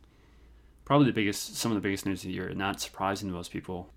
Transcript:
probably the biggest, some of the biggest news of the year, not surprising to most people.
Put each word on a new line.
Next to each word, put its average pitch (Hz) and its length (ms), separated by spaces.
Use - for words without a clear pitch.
probably 143 240
the 107 60
biggest, 104 420
some 117 160
of 107 40
the 98 60
biggest 98 240
news 95 180
of 95 40
the 92 60
year, 92 200
not 98 280
surprising 98 480
to 87 60
most 87 160
people. 90 440